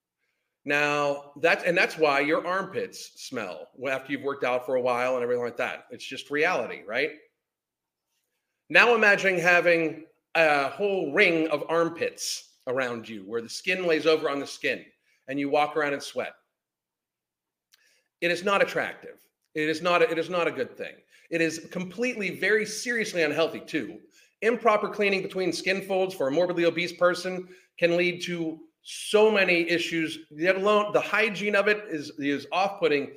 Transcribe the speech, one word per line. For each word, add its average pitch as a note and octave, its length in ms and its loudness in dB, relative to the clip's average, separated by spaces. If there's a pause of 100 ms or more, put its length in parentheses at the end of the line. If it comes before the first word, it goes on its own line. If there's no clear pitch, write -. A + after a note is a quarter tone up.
(640)
Now, D3 800 -2
that's, F#3 240 2
and F3 120 2
that's G3 200 0
why C#3+ 240 2
your D#3 260 0
armpits D#3+ 640 -6 (100)
smell F#2 460 -10 (220)
after C3+ 240 -4
you've B2+ 80 -4
worked C#3 240 -4
out B2 200 -2
for C3 100 -2
a B2+ 60 0
while B2 340 0
and B2 80 -2
everything A#2+ 200 0
like A#2 140 -6
that. A2 340 -6
It's A#2 140 -14
just - 260 -12
reality, D3 560 -2
right? C3 220 -2 (1600)
Now G#3 260 6
imagine G3 420 4
having E3 680 2 (300)
a D3 340 4
whole F#3+ 420 -2
ring E3 380 4
of D3+ 180 -2
armpits E3 840 -4 (140)
around B2 420 -4
you G#2 140 -12
where A2+ 180 -8
the A2+ 80 -12
skin F#3 360 -4
lays D#3 220 2
over D#3 220 4
on C#3+ 100 -4
the C3 80 -6
skin - 380 -6 (420)
and C3+ 100 -8
you C#3+ 120 -4
walk D3 260 2
around D3 160 0
and C#3 100 -4
sweat. G#2+ 320 -8 (1900)
It E3+ 100 2
is F3 140 -2
not G3+ 160 4
attractive. - 580 -4 (340)
It D3+ 140 -2
is D#3 140 -2
not F3 200 4
a, E3 80 6
it D#3+ 80 -2
is D#3+ 120 -4
not F3 180 0
a D3+ 40 -2
good B2 260 -6
thing. E2 160 -12 (360)
It E3 120 0
is D#3+ 300 -2
completely, F#3 680 -4
very G#3 260 2
seriously A3 580 -2
unhealthy D3 360 0
too. A2 380 -6 (440)
Improper G#3+ 460 4
cleaning G3 340 0
between F#3 300 -2
skin F#3 300 -2
folds F#3 340 0
for C3+ 140 0
a - 20 0
morbidly E3+ 340 2
obese E3 280 0
person F3+ 540 0 (300)
can E3+ 200 4
lead F3+ 260 2
to E3 360 -4 (220)
so - 500 2
many F3+ 380 4
issues, E3 500 -2 (120)
let F3 260 0
alone G#3 340 2
the G#3 80 4
hygiene G#3 560 0
of G3+ 140 4
it G#3 200 0
is, D3+ 280 -8
is C#3+ 340 -2
off-putting, E3 640 0